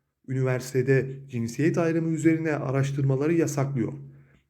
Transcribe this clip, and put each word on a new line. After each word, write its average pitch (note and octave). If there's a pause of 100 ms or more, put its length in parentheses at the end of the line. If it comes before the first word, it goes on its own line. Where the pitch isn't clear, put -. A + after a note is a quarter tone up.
(280)
Üniversitede C3 (220)
cinsiyet B2
ayrımı E3
üzerine D#3+
araştırmaları C#3
yasaklıyor. C3+ (560)